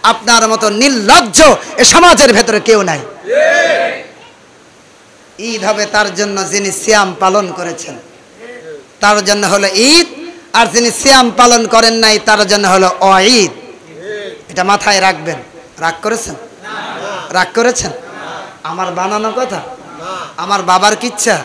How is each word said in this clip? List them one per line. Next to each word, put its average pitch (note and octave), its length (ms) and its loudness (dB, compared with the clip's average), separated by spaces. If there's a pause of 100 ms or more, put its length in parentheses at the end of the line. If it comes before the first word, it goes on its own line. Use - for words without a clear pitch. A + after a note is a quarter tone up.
আপনার A3+ 460 2
মতো A3 220 0
নির্লজ্জ A#3+ 720 2 (340)
এ - 80 2
সমাজের E4 480 6
ভেতরে G#3+ 280 2
কেউ G#3+ 220 4
নাই। E3 160 -2 (2500)
ঈদ A3 260 -8
হবে G#3 220 0
তার G#3 280 -2
জন্য G3 360 -4
যিনি G3 220 -2
সিয়াম G3+ 480 0
পালন F#3+ 320 0
করেছেন, E3+ 460 -10 (1000)
তার G#3 240 2
জন্য G3+ 220 0
হলো G3 220 2
ঈদ, C4+ 380 2 (460)
আর A3+ 140 2
যিনি A#3 240 0
সিয়াম C4 460 4
পালন A#3+ 300 4
করেন A3+ 280 2
নাই, G#3+ 240 2
তার G#3 280 2
জন্য G3+ 220 0
হলো F#3 220 4 (100)
অঈদ। F#3+ 500 4 (1000)
এটা F3+ 160 -4
মাথায় G3+ 360 0
রাখবেন। D#3+ 360 -2 (420)
রাগ - 240 -4
করেছেন? G#3+ 320 -6 (960)
রাগ F3+ 240 -2
করেছেন? A#3 360 -2 (720)
আমার F3 300 -8
বানানো G#3 440 -4
কথা? E3 240 -6 (760)
আমার F#3 260 -4
বাবার F#3 340 2
কিচ্ছা? A#3 480 -2